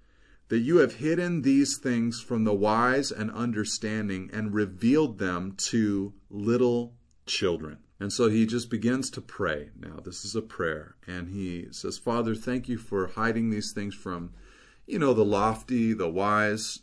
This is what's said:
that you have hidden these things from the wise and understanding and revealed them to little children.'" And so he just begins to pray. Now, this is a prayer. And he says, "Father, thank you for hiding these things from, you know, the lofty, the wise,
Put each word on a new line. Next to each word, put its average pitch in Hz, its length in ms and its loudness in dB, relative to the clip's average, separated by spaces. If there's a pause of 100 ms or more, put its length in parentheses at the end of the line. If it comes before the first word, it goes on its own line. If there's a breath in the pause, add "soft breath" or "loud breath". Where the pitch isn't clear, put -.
(480 soft breath)
that 117 120 2
you 151 180 4
have 139 180 6
hidden 165 480 0
these 135 340 4
things 117 420 0
from 113 240 0
the 107 100 4
wise 120 580 2
and 107 200 -4
understanding 107 1000 -4
and 107 200 -4
revealed 107 680 2
them 92 340 -2 (160)
to 101 440 0 (160)
little 120 680 0 (320)
children.'" 78 500 -2 (220)
And 101 120 -4
so 120 160 2
he 110 180 4
just 117 240 -2
begins 123 420 0
to - 100 -12
pray. 76 480 -4 (100)
Now, 80 240 -14
this 90 220 -12
is 101 100 -8
a 107 60 -2
prayer. 78 540 -6 (120)
And 90 220 -8
he 92 420 -6
says, - 260 -8
"Father, 113 380 -2
thank 127 320 -4
you 120 100 -2
for 95 300 -2
hiding 113 420 0
these 104 220 -2
things 101 240 -6
from, 87 380 -8 (520 soft breath)
you 214 140 -4
know, 139 140 4
the 110 100 6
lofty, 110 680 2
the 90 160 0
wise, 104 720 2